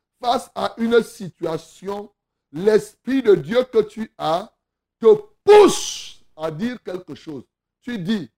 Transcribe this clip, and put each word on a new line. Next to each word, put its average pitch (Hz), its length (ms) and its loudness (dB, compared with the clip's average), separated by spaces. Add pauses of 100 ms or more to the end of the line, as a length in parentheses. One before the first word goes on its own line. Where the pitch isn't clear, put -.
(220)
face 247 320 -4
à 196 240 -6
une 233 240 2
situation, 185 1080 -12 (400)
l'Esprit 214 720 -2
de 202 120 4
Dieu 180 280 -2
que 226 180 0
tu 214 360 -12
as 165 360 -6 (460)
te 226 80 2 (360)
pousse - 760 4 (140)
à 156 160 -8
dire 220 320 -10
quelque 180 320 -14
chose. 147 280 -16 (380)
Tu 240 160 -10
dis, 180 400 -6